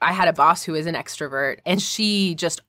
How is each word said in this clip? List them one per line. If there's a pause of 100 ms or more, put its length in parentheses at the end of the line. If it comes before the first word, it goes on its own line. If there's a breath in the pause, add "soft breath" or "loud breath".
I
had
a
boss
who
is
an
extrovert,
and
she
just